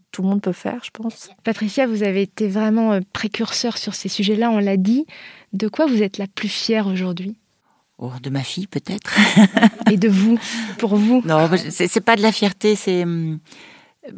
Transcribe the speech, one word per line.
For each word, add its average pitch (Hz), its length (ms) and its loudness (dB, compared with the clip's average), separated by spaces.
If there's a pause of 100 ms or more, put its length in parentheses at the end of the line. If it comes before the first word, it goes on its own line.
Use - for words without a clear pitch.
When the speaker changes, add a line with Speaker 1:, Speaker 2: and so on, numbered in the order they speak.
(120)
Speaker 1:
tout - 100 -6
le 190 60 0
monde 202 140 0
peut 185 100 -2
faire, 226 320 -8
je - 80 -16
pense. - 380 -10 (140)
Speaker 2:
Patricia, 226 420 -2
vous 220 160 -2
avez 196 200 0
été 202 240 -4
vraiment, 214 460 2
euh, 196 80 2 (140)
précurseur - 640 -4
sur - 160 -8
ces - 160 -8
sujets-là, 214 400 0
on 220 80 2
l'a 202 180 0
dit. 226 300 2 (480)
De 196 120 -4
quoi 294 200 0
vous 240 160 2
êtes 202 160 -4
la 196 80 -6
plus 202 240 -8
fière 220 360 -2
aujourd'hui ? 185 500 -4 (600)
Speaker 3:
Oh, 123 120 -10 (120)
de 139 60 -8
ma 135 140 -4
fille, 180 240 -8
peut-être. - 500 -6 (760)
Speaker 2:
Et 214 60 4
de 202 120 2
vous, 208 300 4 (380)
pour 208 200 0
vous. 233 280 4
Speaker 3:
Non, 160 240 4
moi, 175 80 4
c'est, 175 320 -2
c'est 196 140 0
pas 226 120 4
de 214 60 0
la 220 100 4
fierté, 208 460 0
c'est, 180 280 -2
hum, 165 340 -4 (800)